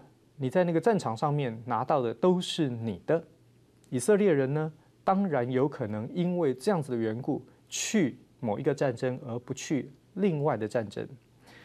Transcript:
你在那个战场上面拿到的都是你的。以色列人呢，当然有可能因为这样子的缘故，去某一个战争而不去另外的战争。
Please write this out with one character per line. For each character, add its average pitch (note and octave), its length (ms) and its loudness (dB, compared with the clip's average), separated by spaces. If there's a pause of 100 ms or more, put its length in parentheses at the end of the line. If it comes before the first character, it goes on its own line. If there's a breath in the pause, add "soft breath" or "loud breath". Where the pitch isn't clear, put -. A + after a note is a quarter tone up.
(360)
你 C3 140 -2
在 F3+ 140 4
那 F3 80 0
个 E3 60 2
战 G3+ 200 4
场 A#2 180 -2
上 D3 160 0
面 B2 320 -2
拿 A#2 180 0
到 C#3 200 2
的 A2+ 100 0
都 F#3 260 4
是 E3+ 300 -2
你 A2+ 380 -4
的。 E3 180 2 (640)
以 C3 100 -2
色 G#3 180 4
列 G3 160 4
人 C3+ 200 2
呢， D#3 200 -2 (300 soft breath)
当 G3 240 2
然 C3 240 0
有 C3 180 2
可 B2+ 180 -4
能 G#2+ 260 -6
因 F3+ 240 -2
为 D#3+ 160 2
这 B2+ 180 -2
样 F3 120 0
子 B2+ 100 -6
的 A#2+ 60 -2
缘 A2 240 -2
故， C3+ 200 -2 (260 soft breath)
去 - 500 0 (220)
某 G#2+ 180 0
一 C#3 40 -8
个 C#3+ 120 2
战 C#3 200 0
争 B2+ 320 -2
而 A#2 120 -6
不 B2 160 -8
去 - 360 -4 (240)
另 F3+ 300 2
外 D3 120 2
的 G#2+ 120 -2
战 A2 200 -2
争。 A2 200 -8 (560 loud breath)